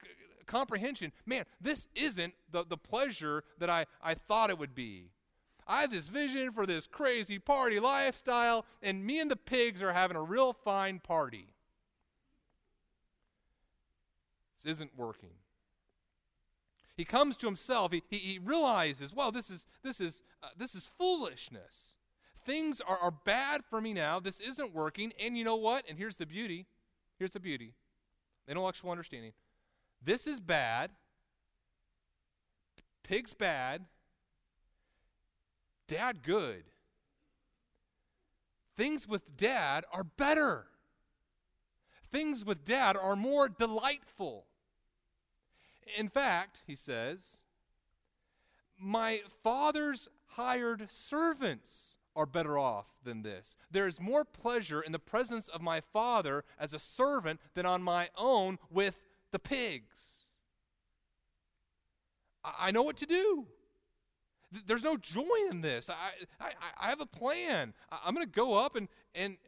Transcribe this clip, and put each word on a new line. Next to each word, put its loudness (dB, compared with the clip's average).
c-, -20
comprehension. -2
Man, -2
this -4
isn't -2
the, -2
the -8
pleasure -2
that 0
I, 2
I 0
thought 2
it -2
would -8
be. -10
I 2
had 2
this -6
vision -2
for 0
this -2
crazy -2
party 2
lifestyle, 2
and -2
me 0
and 0
the 0
pigs 2
are 2
having 4
a 0
real 4
fine 0
party. -2
This -4
isn't -10
working. -12
He -4
comes 4
to -4
himself. 0
He, 0
he, -4
he -4
realizes, 2
"Well, 0
this -8
is, -14
this -8
is, -6
uh, -14
this -10
is -10
foolishness. -4
Things -2
are, 0
are 2
bad 0
for -2
me -2
now. 0
This -6
isn't -6
working." -4
And -4
you -2
know 2
what? 0
And -10
here's -6
the -6
beauty. -8
Here's -4
the -10
beauty. -8
Intellectual -4
understanding. -12
This 0
is -4
bad. 0
Pig's -4
bad. -2
Dad -2
good. 0
Things -2
with -6
Dad 2
are -6
better. 2
Things -2
with -2
Dad 4
are 2
more 4
delightful. -2
In -2
fact, 0
he -10
says, -6
"My 0
father's 2
hired 0
servants -2
are 2
better 0
off 2
than -6
this. -12
There 2
is -4
more 2
pleasure -2
in -4
the -2
presence -2
of -8
my 0
father 0
as -6
a -6
servant 0
than 0
on 2
my 2
own 4
with 2
the -2
pigs. -6
I, -8
I 2
know 6
what 0
to -8
do. 4
Th-, -16
there's 2
no 2
joy 0
in -4
this. -2
I, -6
I, -8
I, -6
I 2
have 0
a -10
plan. -2
I, -8
I'm 0
gonna -2
go 2
up 4
and, -4
and -4